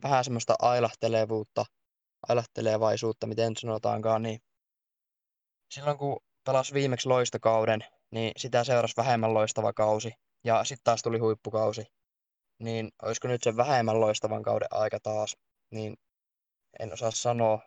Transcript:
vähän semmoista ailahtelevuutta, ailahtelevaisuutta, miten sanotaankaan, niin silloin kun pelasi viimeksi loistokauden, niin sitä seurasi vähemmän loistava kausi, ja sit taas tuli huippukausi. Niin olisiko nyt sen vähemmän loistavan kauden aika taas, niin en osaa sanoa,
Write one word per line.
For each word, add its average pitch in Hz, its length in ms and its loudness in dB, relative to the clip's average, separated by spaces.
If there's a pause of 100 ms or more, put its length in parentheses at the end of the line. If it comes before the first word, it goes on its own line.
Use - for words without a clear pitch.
vähän 135 220 2
semmoista 120 340 0
ailahtelevuutta, 113 1040 0 (640)
ailahtelevaisuutta, 110 1000 0
miten 113 300 -2
sanotaankaan, 110 680 -2
niin 110 180 -6 (1300)
silloin 143 280 -4
kun 139 220 -4 (240)
pelasi 131 300 2
viimeksi 131 340 0
loistokauden, 113 760 2 (260)
niin 113 260 -2
sitä 123 280 0
seurasi 120 320 2
vähemmän 113 380 2
loistava 107 380 2
kausi, 107 400 0 (320)
ja 113 200 2
sit 131 200 -8
taas 117 180 2
tuli 113 160 -2
huippukausi. 110 680 -2 (760)
Niin 113 340 -6 (100)
olisiko 113 260 -4
nyt 123 140 -2
sen 113 140 2
vähemmän 117 440 2
loistavan 107 420 0
kauden 110 280 0
aika 107 320 -2
taas, 107 340 -4 (340)
niin 110 240 -8 (840)
en 104 140 -10
osaa 113 180 -4
sanoa, 113 560 0